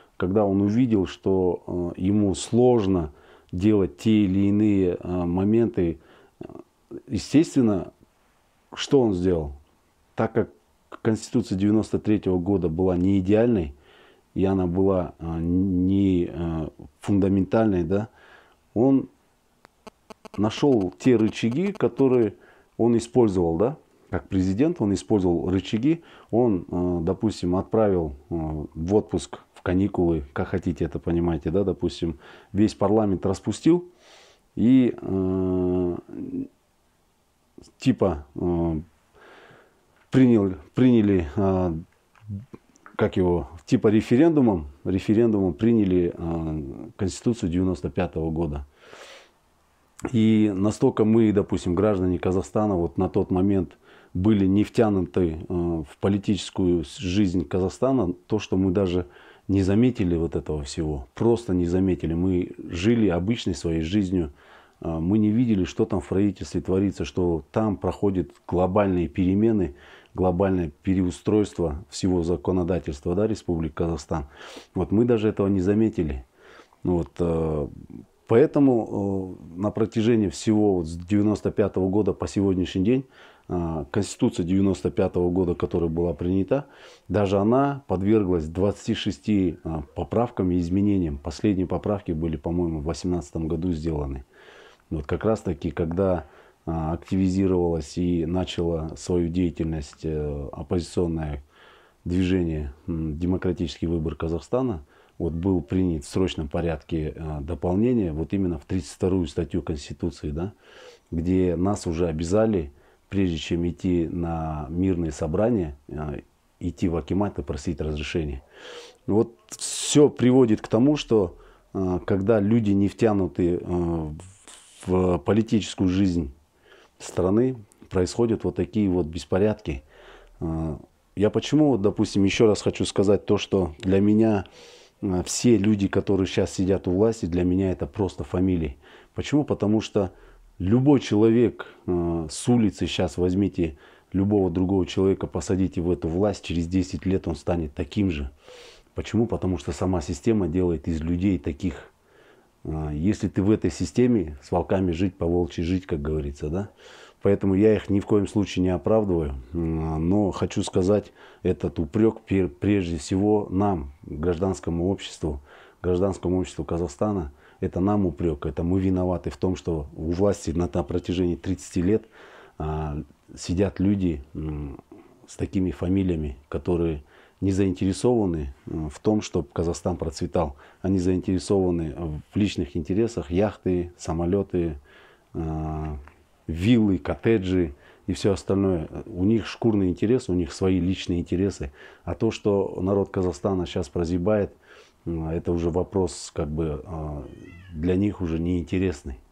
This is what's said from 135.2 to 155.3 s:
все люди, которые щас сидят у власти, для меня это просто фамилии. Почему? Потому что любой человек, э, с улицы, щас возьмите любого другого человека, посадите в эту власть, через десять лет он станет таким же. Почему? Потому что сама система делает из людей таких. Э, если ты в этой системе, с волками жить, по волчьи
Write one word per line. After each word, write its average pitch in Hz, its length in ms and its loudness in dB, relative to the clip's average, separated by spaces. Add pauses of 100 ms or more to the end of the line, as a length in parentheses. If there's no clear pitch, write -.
все 120 320 4
люди, 101 300 2
которые 95 400 0
щас 92 260 -2
сидят 92 340 0
у 95 40 0
власти, 107 340 2
для 87 180 0
меня 92 280 2
это 80 160 -6
просто - 360 -4
фамилии. 90 540 -2 (380)
Почему? 139 280 0
Потому 104 380 0
что 98 300 -2 (480)
любой 127 400 4
человек, 113 680 2 (200)
э, 85 420 0
с - 200 -6
улицы, 110 360 2
щас 87 320 -4
возьмите 90 600 0 (340)
любого 98 380 2
другого 92 360 0
человека, 95 420 0
посадите 92 520 -2
в 85 100 0
эту 87 200 -2
власть, 98 340 -2
через 82 240 -2
десять 87 380 -2
лет 95 240 0
он 80 60 -4
станет 85 380 -6
таким 95 380 -2
же. 71 180 -6 (640)
Почему? 104 320 -2
Потому 92 320 -2
что - 140 -8
сама 92 300 -2
система 95 480 -2
делает 87 400 0
из 82 120 -2
людей 87 380 0
таких. - 520 -8 (760)
Э, 78 280 -6
если 92 360 -2
ты 104 120 -2
в 98 100 4
этой 98 200 0
системе, 117 720 0
с - 80 -12
волками 90 400 0
жить, 90 240 -2
по 90 100 -4
волчьи 87 380 0